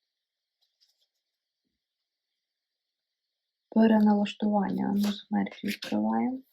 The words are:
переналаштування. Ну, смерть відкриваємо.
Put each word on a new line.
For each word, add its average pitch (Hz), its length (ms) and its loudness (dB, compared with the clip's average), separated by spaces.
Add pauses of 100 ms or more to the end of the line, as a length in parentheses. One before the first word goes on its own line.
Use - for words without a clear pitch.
(3750)
переналаштування. 208 1300 2
Ну, 202 160 -2
смерть - 520 -6
відкриваємо. 226 800 -4 (100)